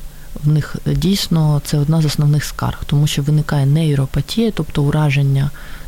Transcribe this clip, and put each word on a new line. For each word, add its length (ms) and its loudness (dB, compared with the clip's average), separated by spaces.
в 40 2
них, 280 2
е, 80 0
дійсно 680 2
це 120 -2
одна 240 2
з 40 2
основних 380 2
скарг, 420 -6
тому 220 2
що 140 -2
виникає 440 0
нейропатія, 840 0
тобто 320 -2
ураження 640 2